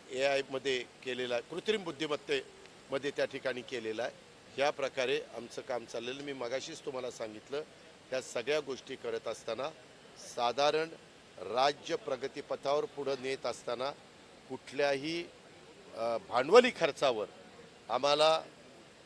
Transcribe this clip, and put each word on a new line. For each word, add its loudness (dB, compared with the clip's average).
एआयमध्ये 0
केलेला -2
आहे, -4
कृत्रिम -2
बुद्धिमत्तेमध्ये -4
त्या 2
ठिकाणी -4
केलेला -4
आहे. -8
ह्या 4
प्रकारे 0
आमचं -10
काम -6
चाललेलं. -8
मी -8
मगाशीच -6
तुम्हाला -6
सांगितलं, -8
ह्या -2
सगळ्या 0
गोष्टी -8
करत -4
असताना -4
साधारण 4
राज्य 2
प्रगतीपथावर -2
पुढं -2
नेत -4
असताना -2
कुठल्याही, 0
अ, 0
भांडवली 8
खर्चावर 2
आम्हाला, 6